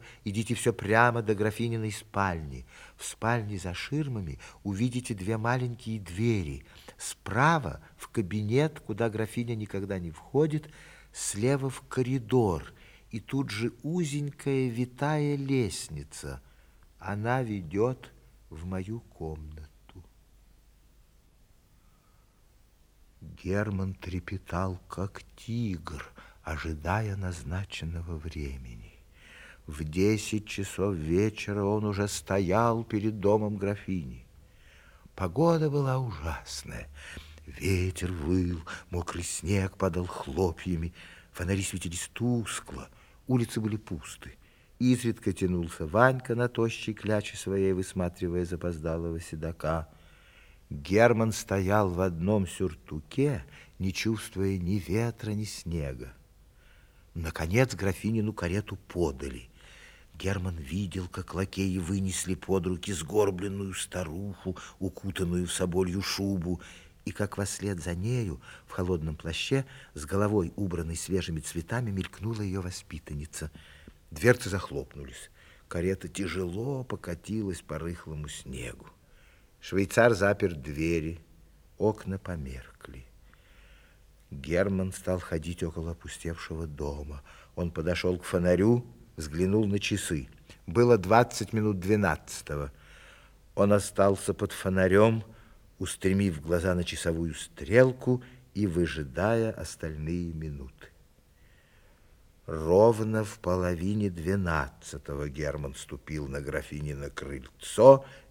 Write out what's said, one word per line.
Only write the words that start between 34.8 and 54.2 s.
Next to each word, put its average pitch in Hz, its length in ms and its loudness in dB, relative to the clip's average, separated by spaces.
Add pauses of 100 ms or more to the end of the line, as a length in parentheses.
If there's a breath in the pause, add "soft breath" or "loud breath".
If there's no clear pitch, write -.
Погода 156 540 2
была 139 280 0
ужасная. 82 920 -6 (580 loud breath)
Ветер 92 640 0
выл, 87 500 2 (300 loud breath)
мокрый 87 320 -4
снег 95 540 -2
падал 90 280 0
хлопьями, 85 880 -2 (380 loud breath)
фонари 95 320 -2
светились 85 500 -6
тускло, - 720 -4 (380 soft breath)
улицы 120 340 0
были 110 180 -2
пусты. - 600 -12 (420 soft breath)
Изредка 120 540 2
тянулся 85 540 0
Ванька 123 480 6
на 120 140 2
тощей 113 440 0
кляче 104 420 -2
своей, 95 380 2
высматривая 90 720 -2
запоздалого 82 720 -4
седока. 80 720 -4 (800 soft breath)
Герман 110 640 4
стоял 98 580 2
в 87 120 0
одном 95 440 2
сюртуке, 92 1000 -4 (340 loud breath)
не 92 140 -2
чувствуя 98 640 -2